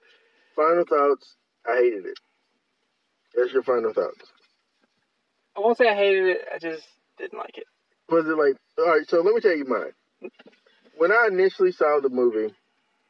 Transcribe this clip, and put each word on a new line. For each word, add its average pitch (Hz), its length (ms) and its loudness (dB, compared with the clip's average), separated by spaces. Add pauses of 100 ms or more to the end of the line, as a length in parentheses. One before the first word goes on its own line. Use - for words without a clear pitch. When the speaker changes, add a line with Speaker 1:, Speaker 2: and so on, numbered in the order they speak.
(560)
Speaker 1:
final 165 300 2
thoughts. 143 480 0 (340)
I 120 80 0
hated 113 300 0
it. - 120 -14 (1160)
That's 123 160 0
your 131 120 0
final 117 280 -2
thoughts. - 280 -4 (1400)
Speaker 2:
I 202 40 -8
won't 233 160 2
say 240 120 4
I 208 60 2
hated 196 320 2
it. 180 120 0 (160)
I - 40 -10
just 160 260 -10 (340)
didn't - 200 -14
like - 200 -16
it. - 60 -16 (440)
Speaker 1:
Was 165 180 0
it 156 120 -4
like, 143 160 2 (240)
all 165 80 0 (100)
right, 156 120 -2
so 170 120 2
let 202 140 2
me 233 60 -2
tell 180 160 2
you 143 80 -6
mine. - 640 -8 (640)
When 170 160 2
I 233 180 2
initially 185 420 0
saw 147 280 0
the 135 80 0
movie, 113 460 -2 (560)